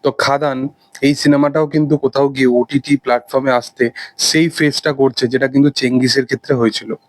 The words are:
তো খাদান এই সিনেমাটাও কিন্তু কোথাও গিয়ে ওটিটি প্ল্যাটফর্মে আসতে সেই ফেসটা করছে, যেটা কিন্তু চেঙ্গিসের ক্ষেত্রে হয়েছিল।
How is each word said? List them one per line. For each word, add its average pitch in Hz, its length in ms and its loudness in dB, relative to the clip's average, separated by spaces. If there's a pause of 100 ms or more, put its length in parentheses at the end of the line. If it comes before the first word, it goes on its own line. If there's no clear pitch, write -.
তো 139 100 0
খাদান 139 560 -2 (320)
এই 143 140 2
সিনেমাটাও 147 520 2
কিন্তু 151 300 0
কোথাও 135 320 0
গিয়ে 135 180 0
ওটিটি 127 500 0
প্ল্যাটফর্মে 127 540 -2
আসতে 120 400 -2 (280)
সেই 160 300 0
ফেসটা 151 440 -2
করছে, 135 360 0
যেটা 131 200 -2
কিন্তু 139 220 2
চেঙ্গিসের 127 540 0
ক্ষেত্রে 131 300 -4
হয়েছিল। 113 400 -2 (140)